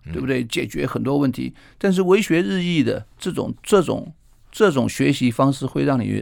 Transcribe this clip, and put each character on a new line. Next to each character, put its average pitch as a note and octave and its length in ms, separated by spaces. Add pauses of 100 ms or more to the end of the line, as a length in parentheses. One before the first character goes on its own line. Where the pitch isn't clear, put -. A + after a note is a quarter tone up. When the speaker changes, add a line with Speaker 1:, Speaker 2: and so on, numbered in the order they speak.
Speaker 1:
嗯。 D#2 60
Speaker 2:
对 C#3 80
不 C3 60
对？ C3 180
解 B2+ 220
决 C#3+ 180
很 A#2+ 160
多 C3+ 160
问 C#3+ 140
题。 B2+ 240 (220)
但 G3 160
是 F#3 100
为 F#3+ 180
学 E3+ 220
日 F#3+ 180
益 F3 220
的 A2 240 (100)
这 - 140
种， - 320
这 G3 200
种， - 300 (380)
这 G#3+ 200
种 B2 180
学 C#3 240
习 B2+ 180
方 C3+ 220
式 C3+ 120
会 C#3 200
让 C3+ 160
你 G2+ 60 (160)